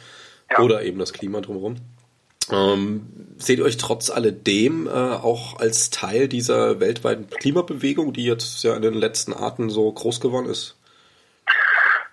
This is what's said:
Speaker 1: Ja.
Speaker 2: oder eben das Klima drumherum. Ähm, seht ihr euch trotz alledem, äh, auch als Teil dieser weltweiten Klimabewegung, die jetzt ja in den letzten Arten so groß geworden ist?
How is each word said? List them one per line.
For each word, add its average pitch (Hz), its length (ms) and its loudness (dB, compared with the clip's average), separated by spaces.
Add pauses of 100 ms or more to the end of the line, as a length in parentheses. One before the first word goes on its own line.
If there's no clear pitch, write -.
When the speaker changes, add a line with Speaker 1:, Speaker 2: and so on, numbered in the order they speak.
(500)
Speaker 1:
Ja. 113 100 4
Speaker 2:
oder 113 220 4
eben 92 160 -4
das 92 140 -6
Klima 101 280 -6
drumherum. 101 360 -6 (720)
Ähm, 101 560 2 (320)
seht - 200 2
ihr - 60 2
euch 120 120 2
trotz - 340 -4
alledem, 113 760 2
äh, - 40 -4
auch 123 680 -2
als - 320 0
Teil 117 380 0
dieser 117 520 0
weltweiten 110 500 0
Klimabewegung, 143 840 0
die 120 120 -6
jetzt 117 380 -2
ja 117 120 2
in 113 80 -4
den 110 120 2
letzten 110 380 -2
Arten 110 380 -4
so 107 200 2
groß 117 300 -4
geworden 127 280 0
ist? - 280 -8 (1400)